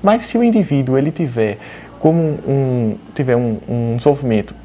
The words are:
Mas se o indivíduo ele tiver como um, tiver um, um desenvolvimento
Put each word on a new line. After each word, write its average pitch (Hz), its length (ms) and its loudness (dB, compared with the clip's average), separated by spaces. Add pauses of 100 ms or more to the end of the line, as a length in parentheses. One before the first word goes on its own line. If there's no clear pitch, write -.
Mas 220 220 2
se - 140 -2
o 240 60 4
indivíduo 147 520 2
ele 147 140 2
tiver 120 480 -2 (420)
como 160 200 4
um, 131 760 0 (180)
tiver 127 220 0
um, 120 220 0 (100)
um 117 280 -2
desenvolvimento 127 580 0 (100)